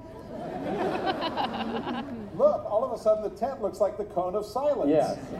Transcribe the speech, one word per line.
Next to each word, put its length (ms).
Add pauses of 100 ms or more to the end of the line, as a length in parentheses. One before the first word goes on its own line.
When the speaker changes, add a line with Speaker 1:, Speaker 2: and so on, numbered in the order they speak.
(340)
Speaker 1:
<laughs> 2000
Look, 340
all 140
of 140
a 40
sudden 200
the 160
tent 240
looks 180
like 160
the 80
cone 300
of 100
silence. 460
Speaker 2:
Yes. 260 (240)